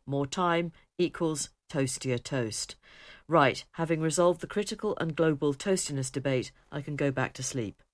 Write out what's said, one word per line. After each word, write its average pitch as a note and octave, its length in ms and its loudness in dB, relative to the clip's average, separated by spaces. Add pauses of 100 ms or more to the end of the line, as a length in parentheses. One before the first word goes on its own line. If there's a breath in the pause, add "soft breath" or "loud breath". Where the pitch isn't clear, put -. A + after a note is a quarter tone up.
More C#3 220 0
time E3+ 420 2 (280 soft breath)
equals D#3+ 500 0 (200)
toastier C3 500 -2
toast. A#2+ 580 -4 (500 loud breath)
Right, D3+ 460 4
having D#3+ 280 0
resolved F3 400 4
the - 60 -10
critical - 540 -4
and E3 160 -2
global D3+ 380 2
toastiness C#3+ 580 -2
debate, C3+ 400 0 (180)
I D3 120 -8
can D3 120 -8
go C#3+ 160 0
back C3 220 -2
to - 100 -10
sleep." A#2+ 400 -6 (120)